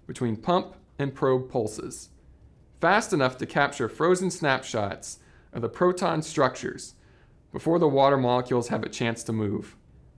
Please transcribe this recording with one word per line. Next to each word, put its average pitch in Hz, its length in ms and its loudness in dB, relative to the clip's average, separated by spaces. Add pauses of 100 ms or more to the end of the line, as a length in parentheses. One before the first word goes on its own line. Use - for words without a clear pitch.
between 120 280 -2
pump 180 400 0 (240)
and 139 140 -2
probe 131 360 2
pulses, - 600 -6 (720)
fast 196 340 2
enough 131 260 2
to 147 60 -4
capture 139 440 0
frozen 180 400 2
snapshots 123 920 -4 (320)
of 117 100 -8
the 113 80 -2
proton 180 520 0
structures - 760 -2 (560)
before 170 280 0
the 160 80 4
water 139 300 6
molecules 123 520 2
have 220 140 -2
a - 60 -8
chance 117 340 -2
to 113 100 -4
move. 104 420 -4 (420)